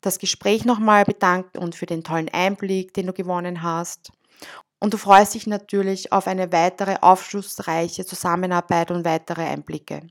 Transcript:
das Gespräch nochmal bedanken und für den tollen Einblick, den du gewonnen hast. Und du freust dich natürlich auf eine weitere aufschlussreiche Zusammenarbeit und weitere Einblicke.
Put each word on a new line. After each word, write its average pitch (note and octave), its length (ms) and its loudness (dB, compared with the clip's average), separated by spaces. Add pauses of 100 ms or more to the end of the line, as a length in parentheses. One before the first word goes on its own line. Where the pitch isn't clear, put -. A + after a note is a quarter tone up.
das F#3+ 160 -2
Gespräch G#3+ 460 0
nochmal G#3+ 400 4
bedanken F#3 540 0
und F3 160 -6
für - 120 -10
den E3 180 -8
tollen E3 240 -4
Einblick, F#3+ 680 -2
den F#3 120 -4
du F#3 60 -6
gewonnen F3+ 500 -6
hast. E3+ 500 -6 (640)
Und G#3 160 0
du - 40 -6
freust G3+ 360 8
dich A3 120 -10
natürlich G3 680 -4
auf F#3+ 160 2
eine F#3 240 -2
weitere F3+ 480 0
aufschlussreiche F#3 1040 0
Zusammenarbeit F3 880 -2
und F3 140 -4
weitere E3 380 -2
Einblicke. D3 680 -8